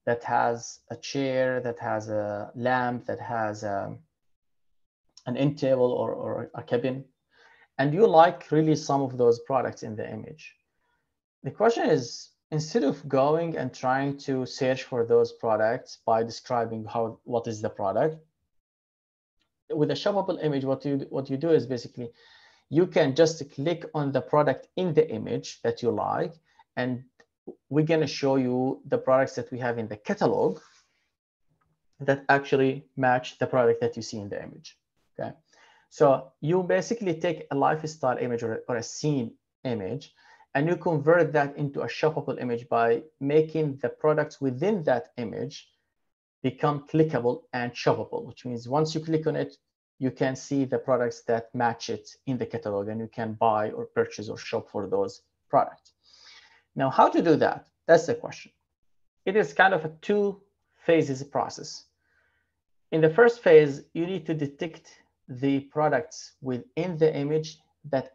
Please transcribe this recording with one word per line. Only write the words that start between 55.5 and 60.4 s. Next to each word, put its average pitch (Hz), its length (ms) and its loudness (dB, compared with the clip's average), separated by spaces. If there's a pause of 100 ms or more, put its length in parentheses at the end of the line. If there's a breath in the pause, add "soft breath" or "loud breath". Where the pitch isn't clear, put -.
Now, 135 140 0
how 285 200 6
to 339 120 0
do 165 160 6
that? - 300 0 (200)
That's 165 180 8
the 120 100 -2
question. - 360 -12 (760)
It 190 100 0
is 208 180 2
kind 190 200 6
of 160 120 -2
a 156 40 -6 (120)
two 202 400 0 (440)